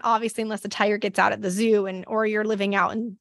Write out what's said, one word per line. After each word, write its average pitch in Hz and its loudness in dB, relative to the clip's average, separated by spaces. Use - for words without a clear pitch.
obviously, 226 0
unless 214 -4
a 208 -8
tiger 208 0
gets 196 -2
out 196 4
at 214 -4
the 190 -2
zoo 208 2
and, 185 -8
or 220 0
you're 214 0
living 202 0
out 196 2
in 226 -6